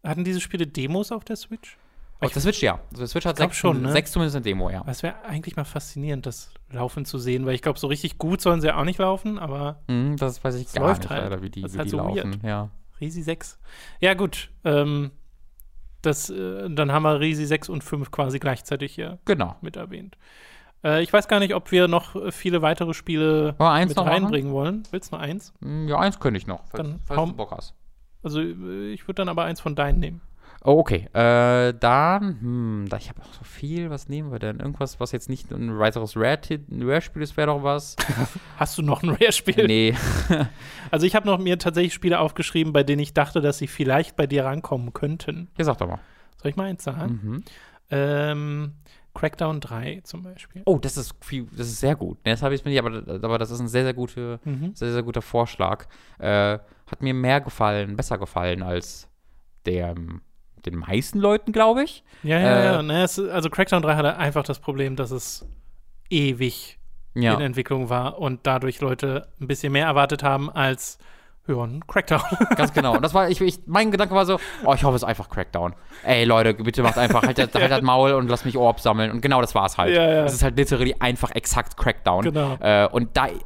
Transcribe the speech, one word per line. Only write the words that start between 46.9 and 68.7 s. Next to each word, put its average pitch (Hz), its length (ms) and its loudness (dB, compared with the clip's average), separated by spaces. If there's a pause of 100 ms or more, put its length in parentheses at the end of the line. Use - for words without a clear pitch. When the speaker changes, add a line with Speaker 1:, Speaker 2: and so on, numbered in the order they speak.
Speaker 2:
Mhm. 117 200 -6 (460)
Speaker 1:
Ähm, 147 840 -2 (400)
Crackdown 156 480 -4
drei 135 420 -10
zum 170 180 -16
Beispiel. 185 440 -18
Speaker 2:
Oh, 165 140 4
das 139 180 -4
ist - 240 -8
viel, 127 240 -8 (100)
das 120 120 -6
ist 110 120 -10
sehr 143 160 2
gut. 87 300 -8
Nee, 110 60 2
das 117 120 0
hab 139 80 0
ich 139 140 -4
mir 143 60 -2
nicht, 135 80 4
aber, 110 440 -4
aber 113 140 0
das 113 140 -2
ist 120 100 -6
ein 117 80 -4
sehr, 123 140 2
sehr 127 100 0
gute, 120 500 -8
Speaker 1:
Mhm. 151 320 -6
Speaker 2:
sehr, 120 160 -4
sehr 120 120 -2
guter 117 180 -4
Vorschlag. 113 640 -2 (340)
Äh, 104 400 2 (280)
hat - 140 -10
mir 131 120 0
mehr 127 260 4
gefallen, 104 560 0
besser 104 220 -2
gefallen 90 440 -2
als 90 460 -6 (580)
der, 87 260 -2
ähm, 85 300 -10 (440)
den 85 100 -6
meisten 98 440 -2
Leuten, 208 340 0
glaub 226 260 4
ich. - 240 -4 (180)
Speaker 1:
Ja, 156 160 2
ja, 185 100 4 (120)
Speaker 2:
Äh, 196 60 4
Speaker 1:
ja. 180 180 2
Naja, 156 220 2
es, - 120 -4
also 175 320 -2
Crackdown 190 320 2
drei 151 140 2
hatte 151 220 2
einfach 143 260 0
das - 160 -4
Problem, 135 380 -4
dass 127 140 -4
es - 360 -10 (600)
ewig 135 680 0 (360)
Speaker 2:
Ja. 117 220 4
Speaker 1:
in 127 60 0
Entwicklung 131 480 -2
war 123 300 -2
und 131 240 -4
dadurch 131 360 0